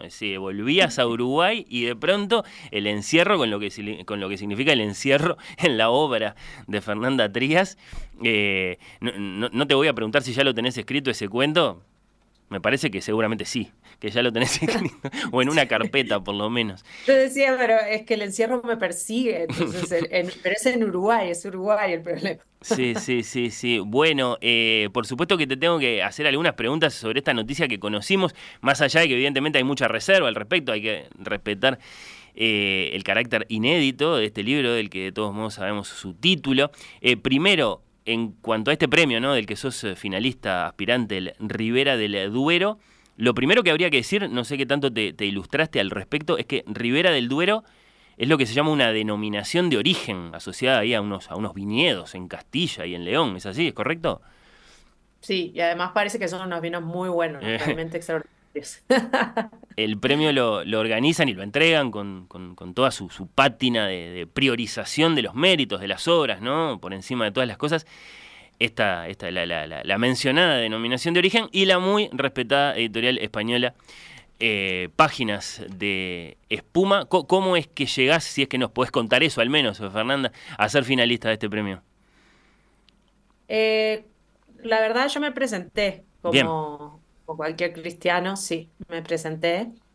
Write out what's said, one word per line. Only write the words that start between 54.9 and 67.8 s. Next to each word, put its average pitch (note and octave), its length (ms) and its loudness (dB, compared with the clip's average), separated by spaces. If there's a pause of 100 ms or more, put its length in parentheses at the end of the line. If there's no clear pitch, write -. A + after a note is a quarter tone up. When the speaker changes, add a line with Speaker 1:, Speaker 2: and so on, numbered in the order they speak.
Speaker 2:
Sí, F#3 340 -4
y - 60 -6
además F3 320 0
parece G#3 260 0
que F#3 80 -2
son F3+ 180 -6
unos F3 160 -4
vinos E3+ 220 -6
muy F3+ 260 -4
buenos, E3 340 -2
Speaker 1:
Eh. A2 140 -2
Speaker 2:
realmente E3 400 -4
extraordinarios. - 920 -10
<laughs> A#3 760 0 (100)
Speaker 1:
El G#2+ 240 -2
premio D3 320 4
lo, A2+ 320 2
lo G#2+ 160 -2
organizan B2 480 2
y A#2 60 0
lo F#2 100 -8
entregan C#3+ 480 2
con, G2 360 -8
con, F2+ 280 -14
con F2+ 180 -14
toda B2+ 180 2
su, F#2 180 -8
su F#2+ 180 -12
pátina A#2+ 600 2
de, F2 220 -6
de F2+ 180 -8
priorización B2 880 0
de C3 60 2
los A2 140 -4
méritos C#3 460 2
de G2 80 -6
las F#2+ 180 -6
obras, C#3 340 2
¿no? C3+ 380 -2
Por F#2 140 -10
encima A2+ 320 -4
de G#2 60 0
todas B2+ 160 0
las G2+ 100 -8
cosas, D#3 280 -2 (720)